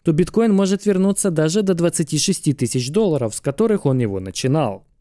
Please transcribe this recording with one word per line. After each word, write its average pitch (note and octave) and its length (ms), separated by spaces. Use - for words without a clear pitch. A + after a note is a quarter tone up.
то E3+ 80
биткоин G#3 400
может G3 320
вернуться G3 460
даже D#3+ 320
до F#3+ 100
двадцати E3 460
шести E3 340
тысяч B2+ 380
долларов, D3+ 440
с - 60
которых G#3 460
он C3 120
его G2 220
начинал. A2+ 640